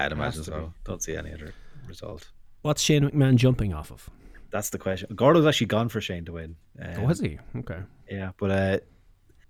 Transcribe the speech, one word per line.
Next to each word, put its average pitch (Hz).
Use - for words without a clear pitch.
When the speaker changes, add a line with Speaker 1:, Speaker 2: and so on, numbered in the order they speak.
Speaker 1:
I'd 71
Speaker 2:
Has -
Speaker 1:
imagine 76
Speaker 2:
to 80
Speaker 1:
so. 78
Speaker 2:
be. 78
Speaker 1:
Don't 92
see 80
any 78
other 78
result. -
Speaker 3:
What's 151
Shane 147
McMahon 135
jumping 120
off 76
of? -
Speaker 1:
That's 104
the -
question. 95
Gordo's 147
actually 135
gone 110
for 107
Shane 87
to 85
win. 82
Um, 90
Speaker 3:
Oh, 120
has 165
he? 90
Okay. -
Speaker 1:
Yeah, 95
but, 98
uh, 95